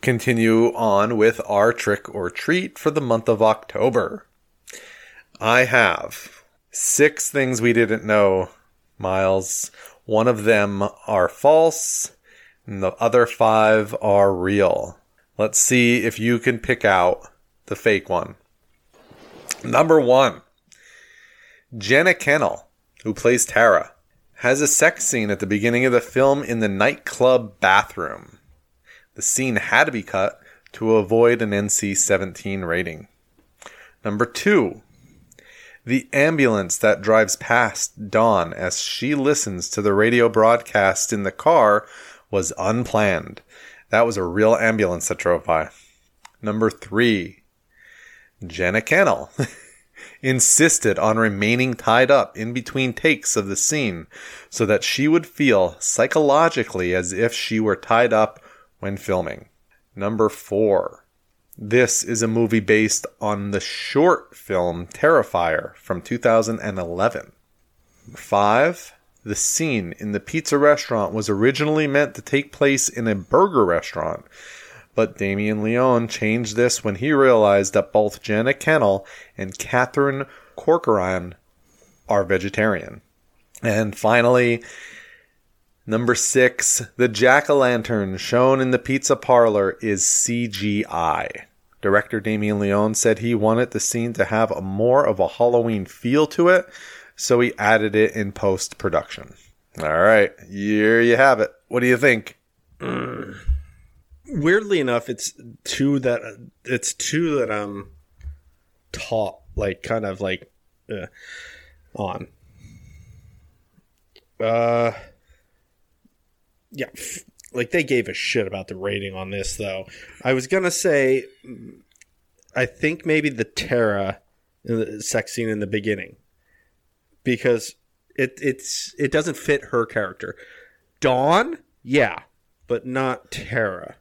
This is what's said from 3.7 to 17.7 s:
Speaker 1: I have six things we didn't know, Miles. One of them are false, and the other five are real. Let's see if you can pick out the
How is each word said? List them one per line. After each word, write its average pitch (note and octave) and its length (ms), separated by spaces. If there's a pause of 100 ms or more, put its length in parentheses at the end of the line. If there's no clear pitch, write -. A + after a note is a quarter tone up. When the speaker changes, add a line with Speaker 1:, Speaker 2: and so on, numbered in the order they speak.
Speaker 1:
I A#2+ 240
have - 760 (280)
six - 600
things B2+ 300
we A#2 120
didn't A2 320
know, G2+ 460 (480)
Miles. F#2+ 720 (340)
One A2+ 240
of G#2+ 160
them G#2 380 (240)
are F#2+ 220
false, - 840 (540)
and G2 160
the F#2 120
other A#2+ 320
five A2 760
are G2 340
real. F#2 640 (400)
Let's G#2+ 200
see A#2+ 460
if A2+ 140
you A#2 200
can A#2+ 200
pick - 260
out F#2 420 (400)
the G2+ 100